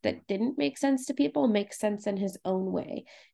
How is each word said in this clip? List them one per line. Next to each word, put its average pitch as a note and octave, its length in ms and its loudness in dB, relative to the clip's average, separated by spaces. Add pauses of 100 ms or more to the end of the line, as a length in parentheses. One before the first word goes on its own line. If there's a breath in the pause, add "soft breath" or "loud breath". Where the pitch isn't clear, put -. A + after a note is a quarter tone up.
that - 240 -2
didn't G#3 320 0
make C#4+ 180 0
sense C4+ 300 2
to C#4 80 -4
people C#4+ 320 2
make G#3 260 2
sense G#3 320 -2
in G3+ 120 -2
his F#3+ 280 -2
own F#3+ 260 0
way, - 340 -4 (280 loud breath)